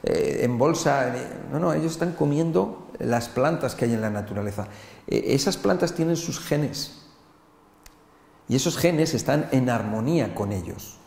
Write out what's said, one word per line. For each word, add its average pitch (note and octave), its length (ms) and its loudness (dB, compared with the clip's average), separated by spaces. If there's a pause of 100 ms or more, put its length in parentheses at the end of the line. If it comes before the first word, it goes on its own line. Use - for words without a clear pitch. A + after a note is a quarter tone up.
eh, D#2+ 400 0
en B2 160 0
bolsa, C#3 520 2
ni, B2 80 -4 (320)
no, C#3+ 80 -2
no, E3+ 140 2
ellos D#3+ 200 0
están E3+ 200 -2
comiendo E3 760 0 (120)
las A#2 280 0
plantas D3 460 0
que - 120 0
hay A#2 80 4
en A2 80 0
la G#2+ 100 0
naturaleza. G2+ 560 -4 (400)
Eh, - 220 2
esas D#3+ 280 2
plantas F3+ 360 2
tienen E3 220 2
sus - 240 -6
genes, - 640 -4 (1500)
y A#2+ 80 0
esos C#3 220 2
genes D#3+ 380 4
están C#3+ 360 2
en B2+ 180 4
armonía A2 680 0
con G#2 180 -2
ellos. E2+ 520 -8